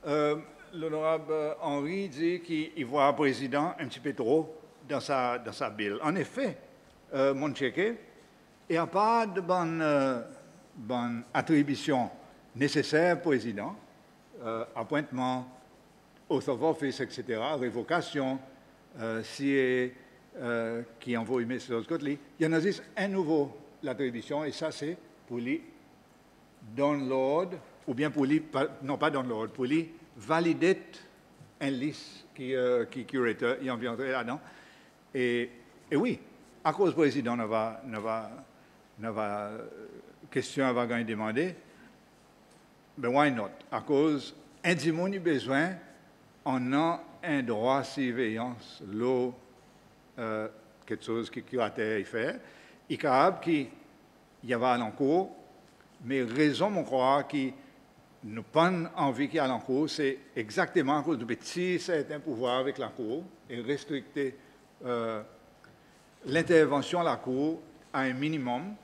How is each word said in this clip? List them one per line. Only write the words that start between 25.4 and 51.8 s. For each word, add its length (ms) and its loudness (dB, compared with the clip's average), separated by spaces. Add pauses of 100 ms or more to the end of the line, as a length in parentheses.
download, 920 0 (300)
ou 60 -2
bien 180 0
pour 140 2
lui, 160 4
pas, 260 0 (160)
non 140 -2
pas 140 4
download, 400 -2
pour 160 -4
lui 240 2 (260)
valider 640 4 (840)
une 100 -2
liste 640 -6
qui, 200 -6
euh, 320 4
qui 180 -8
curateur, 560 0
il 100 -4
en 60 -2
viendrait 360 -4
là-dedans. 280 -4 (760)
Et, 360 0 (400)
et 60 2
oui, 220 2 (460)
à 80 4
cause 180 4
du 60 -2
président, 420 2
on 80 -2
va, 400 0
on 140 -6
va, 300 -4 (720)
on 80 -4
va, 180 -2 (200)
euh, 100 -10 (720)
question, 340 0
on 80 2
va 140 2
gagner 180 -2
demander, 500 -2 (1400)
ben 120 -2
why 220 6
not? 200 -2 (200)
À 100 -2
cause, 540 2 (300)
un 100 4
du 180 0
monde 240 -2
a 20 -4
besoin, 540 2 (720)
on 280 0
a 300 2 (200)
un 200 0
droit 380 2
de 60 -4
surveillance, 1040 -4
l'eau, 460 0 (840)
euh, 300 -2 (380)
quelque 180 -6
chose 240 -2
qui, 140 -10
qui 160 -4
a 100 2
été 360 -2